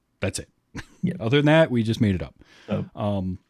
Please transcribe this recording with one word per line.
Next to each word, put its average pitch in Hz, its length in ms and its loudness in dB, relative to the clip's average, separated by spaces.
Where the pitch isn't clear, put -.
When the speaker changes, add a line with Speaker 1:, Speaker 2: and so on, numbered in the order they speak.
Speaker 1:
That's 95 180 -4
it. - 120 -14
Speaker 2:
Yeah. 175 180 -2
Speaker 1:
Other 117 180 2
than 147 100 2
that, 156 240 6
we 120 100 2
just 113 180 -2
made 107 140 2
it 87 80 -4
up. - 140 -12
Speaker 2:
So, - 180 -4
Speaker 1:
Um, 98 440 -4